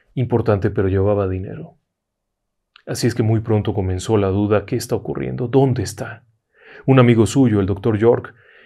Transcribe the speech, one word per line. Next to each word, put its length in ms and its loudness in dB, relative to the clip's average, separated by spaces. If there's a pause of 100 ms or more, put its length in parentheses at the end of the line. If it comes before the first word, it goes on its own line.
(140)
importante, 560 0
pero 180 -2
llevaba 400 0
dinero. 500 -10 (1080)
Así 220 -4
es 80 -2
que 80 0
muy 180 0
pronto 320 -2
comenzó 420 -2
la 120 2
duda, 380 0
¿qué 120 -4
está 180 -6
ocurriendo? 520 -6
¿Dónde 340 2
está? 420 -10 (600)
Un 140 6
amigo 260 6
suyo, 340 2
el 60 0
doctor 320 -2
York, 380 0 (300)